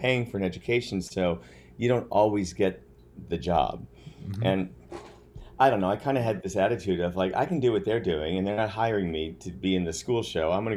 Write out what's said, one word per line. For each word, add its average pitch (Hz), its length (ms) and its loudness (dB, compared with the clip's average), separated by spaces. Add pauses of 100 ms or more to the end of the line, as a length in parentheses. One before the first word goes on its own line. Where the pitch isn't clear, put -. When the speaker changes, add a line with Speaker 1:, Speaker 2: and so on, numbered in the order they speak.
Speaker 1:
paying 123 240 2
for - 80 -6
an 98 60 -2
education, 95 580 -2
so 87 400 -2 (360)
you 117 120 0
don't 120 220 2
always 104 420 2
get 95 300 0 (460)
the 85 80 -2
job. 82 500 0 (360)
Speaker 2:
Mm-hmm. 98 220 -6
Speaker 1:
And 95 140 4 (1040)
I 135 80 8
don't 113 100 2
know, 92 120 2
I 107 40 2
kinda 135 280 0
had 107 180 0
this 95 140 -6
attitude 95 460 2
of, 87 140 -2
like, 92 200 0
"I 135 100 2
can 165 140 -2
do 123 120 4
what 101 140 0
they're 113 140 2
doing, 85 380 0
and 95 100 0
they're 104 80 0
not 107 160 0
hiring 104 400 0
me 80 300 -4
to 90 100 -10
be 95 240 0
in 90 80 2
the 82 100 -2
school 117 300 -2
show. 80 280 0
I'm 98 120 0
gonna 113 140 -2